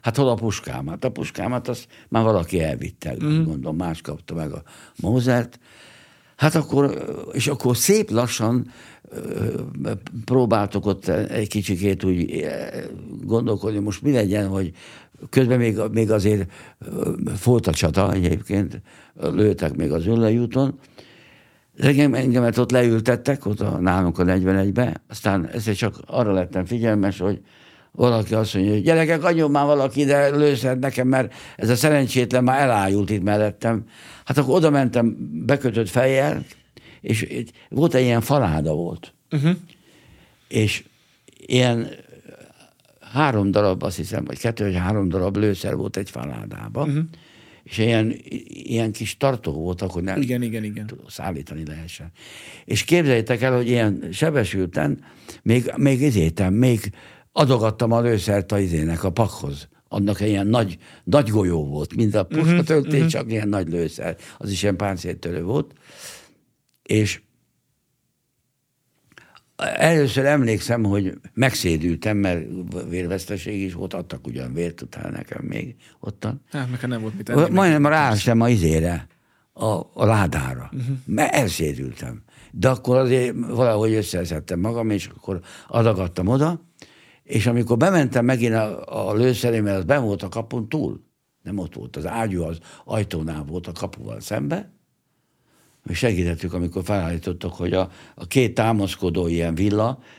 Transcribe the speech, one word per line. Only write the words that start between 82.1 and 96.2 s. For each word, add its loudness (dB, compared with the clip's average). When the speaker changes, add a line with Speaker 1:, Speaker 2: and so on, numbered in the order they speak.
Speaker 1:
De 2
akkor 2
azért 2
valahogy 2
összeszedtem -4
magam, -2
és -2
akkor -8
adagadtam 2
oda, 0
és -2
amikor 2
bementem 2
megint 2
a, -4
a 0
lőszerémmel, 2
az -2
benn 2
volt -2
a -8
kapun -6
túl. -4
Nem -8
ott -8
volt. -14
Az -8
ágyú -4
az -6
ajtónál -4
volt -10
a -10
kapuval -10
szembe, -6
és -4
segítettük, 0